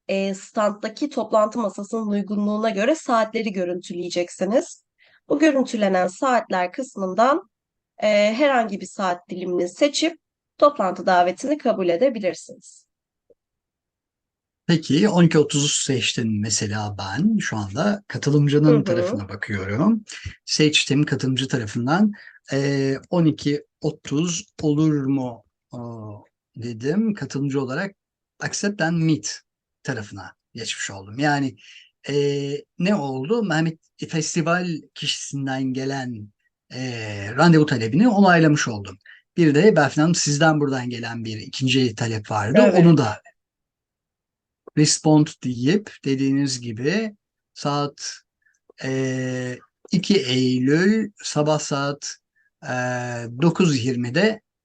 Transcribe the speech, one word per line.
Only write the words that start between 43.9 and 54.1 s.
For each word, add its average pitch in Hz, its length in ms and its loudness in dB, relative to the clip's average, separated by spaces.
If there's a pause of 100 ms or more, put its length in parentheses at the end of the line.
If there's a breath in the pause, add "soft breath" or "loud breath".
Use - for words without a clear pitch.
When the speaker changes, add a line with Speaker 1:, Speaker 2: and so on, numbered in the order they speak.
Speaker 2:
respond 151 500 4 (180)
deyip 131 480 0 (120)
dediğiniz 135 560 0
gibi 147 560 -4 (380)
saat, 143 580 -4 (720)
e, 127 760 -4 (340)
iki 190 220 2
Eylül 135 960 2 (120)
sabah 151 360 0
saat, 143 580 -6 (460)
e, 139 100 -8 (680)
dokuz 165 420 2
yirmide 131 560 0 (240)